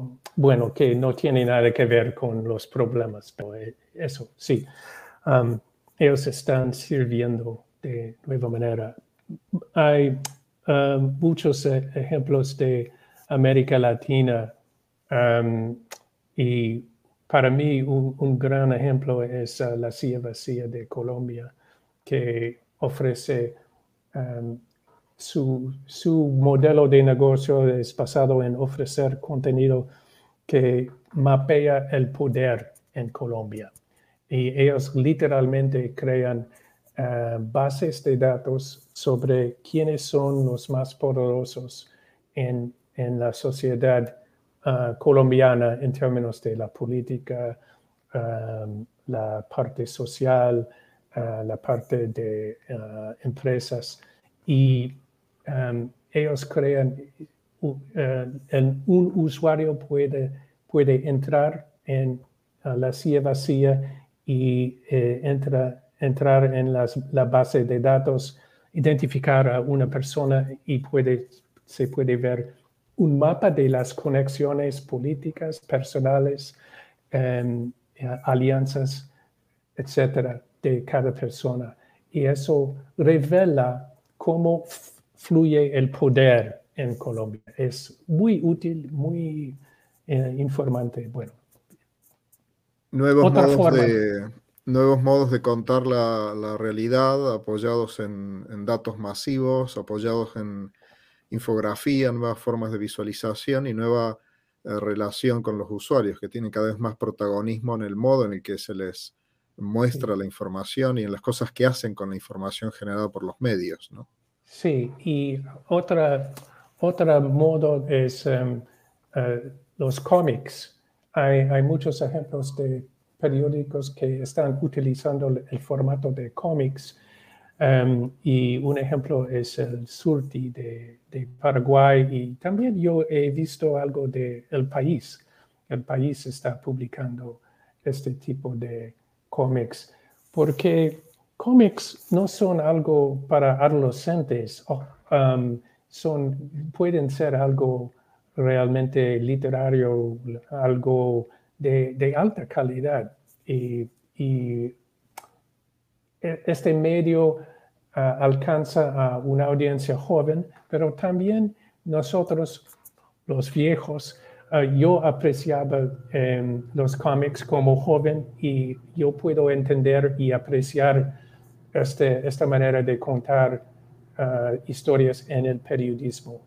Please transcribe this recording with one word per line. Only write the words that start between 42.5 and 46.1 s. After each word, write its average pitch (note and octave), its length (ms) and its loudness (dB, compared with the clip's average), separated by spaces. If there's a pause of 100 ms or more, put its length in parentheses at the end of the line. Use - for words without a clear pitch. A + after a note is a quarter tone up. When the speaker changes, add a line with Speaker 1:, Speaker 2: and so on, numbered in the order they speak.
Speaker 1:
en B2 240 -4
la A#2 120 -2
sociedad, B2+ 840 0 (480)
ah, B2 340 -2
colombiana B2+ 840 6
en C3 120 -2
términos B2 500 -2